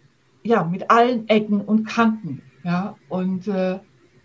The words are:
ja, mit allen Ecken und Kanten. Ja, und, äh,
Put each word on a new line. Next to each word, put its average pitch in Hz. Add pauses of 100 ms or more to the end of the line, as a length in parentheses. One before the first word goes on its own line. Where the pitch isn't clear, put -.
(440)
ja, 208
mit 175
allen 233
Ecken 208
und 214
Kanten. 220 (220)
Ja, 175 (120)
und, 185
äh, 185 (460)